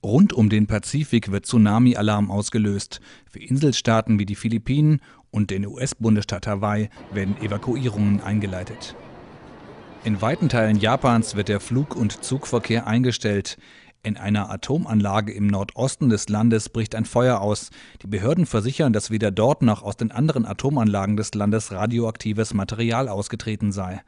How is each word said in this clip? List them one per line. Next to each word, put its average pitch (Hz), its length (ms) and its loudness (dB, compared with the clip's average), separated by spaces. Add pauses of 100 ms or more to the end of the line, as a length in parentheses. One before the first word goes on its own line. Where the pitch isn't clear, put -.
Rund 143 300 4
um 110 160 4
den 107 180 4
Pazifik 113 640 -2
wird 98 140 -4
Tsunami-Alarm 107 840 4
ausgelöst. 101 720 -2 (300)
Für - 80 -20
Inselstaaten 117 800 2
wie 101 60 0
die 98 100 -4
Philippinen 139 680 2 (300)
und 104 200 0
den 98 160 -2
U-S-Bundesstaat 107 800 -2
Hawaii 104 420 0 (240)
werden 98 300 -2
Evakuierungen 104 800 0
eingeleitet. 98 760 -4 (1080)
In 104 180 -2
weiten 139 260 0
Teilen 110 320 4
Japans 117 560 2
wird 101 120 -2
der 101 120 0
Flug- 135 360 -2
und 107 280 -2
Zugverkehr 120 600 -2
eingestellt. 110 720 0 (440)
In 107 140 -4
einer 101 340 -2
Atomanlage 107 800 0
im 104 160 -2
Nordosten 104 600 0
des 107 220 2
Landes 110 400 2
bricht 113 240 -4
ein 107 100 -4
Feuer 120 380 2
aus. 104 260 -2 (340)
Die - 40 -16
Behörden 107 400 0
versichern, 120 480 0
dass 104 160 -2
weder 110 200 0
dort 107 300 2
noch 110 220 2
aus 101 160 -8
den 113 120 -2
anderen 131 360 0
Atomanlagen 104 720 0
des 104 160 -6
Landes 104 360 0
radioaktives 110 840 -2
Material 113 560 -2
ausgetreten 104 600 -4
sei. 92 360 -6